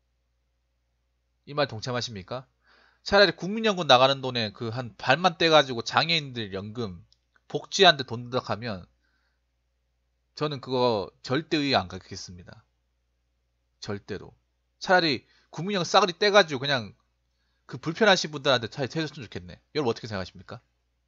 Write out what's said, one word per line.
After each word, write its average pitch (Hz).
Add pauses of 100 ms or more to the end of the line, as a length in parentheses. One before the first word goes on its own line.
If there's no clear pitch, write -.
(1500)
이 143
말 147
동참하십니까? 117 (560)
차라리 196
국민연금 196
나가는 135
돈에 120
그 117
한 117
발만 165
떼가지고 143
장애인들 131
연금, 101 (440)
복지하는데 151
돈 120
든다 123 (140)
하면 101 (1500)
저는 147
그거 123 (120)
절대 160
의의 139
안 95
갖겠습니다. 90 (1160)
절대로. 101 (460)
차라리 170 (240)
국민연금 185
싸그리 196
떼가지고 190
그냥 127 (680)
그 -
불편하신 175
분들한테 131
차라리 139
해줬으면 156
좋겠네. 87 (140)
여러분 135
어떻게 -
생각하십니까? 95 (460)